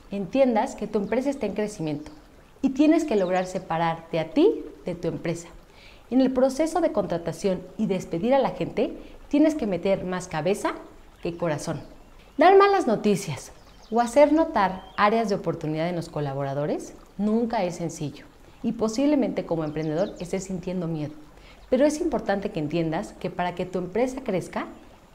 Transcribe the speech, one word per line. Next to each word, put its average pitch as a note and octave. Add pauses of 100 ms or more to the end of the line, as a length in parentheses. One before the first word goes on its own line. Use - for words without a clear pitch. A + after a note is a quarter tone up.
(100)
entiendas A3
que G#3
tu G#3+
empresa A#3
está C4+
en F#3+
crecimiento E3 (500)
y C4
tienes D4+
que A3
lograr F#3
separarte E3
a D#3
ti F4 (220)
de F3+
tu E3+
empresa. E3 (600)
En B3+
el C4
proceso C4+
de D#4+
contratación F3 (160)
y G#3+
despedir F#3
a C#4
la G#3+
gente, - (320)
tienes D4+
que A#3
meter F#3
más F3+
cabeza F#3+ (460)
que E3+
corazón. D#3 (560)
Dar F4+
malas G4
noticias G3+ (400)
o A3
hacer C#4+
notar A#3 (120)
áreas G#3+
de G3+
oportunidad D#3
en F3+
los E3
colaboradores C#3+ (240)
nunca A3
es F3
sencillo D3+ (380)
y A3+
posiblemente B3
como E3
emprendedor D#3
estés F#3
sintiendo F3+
miedo. D3+ (560)
Pero B3+
es D4
importante G#3
que E3
entiendas E3
que F3+
para F3+
que F#3
tu F#3
empresa A#3
crezca, G#3 (480)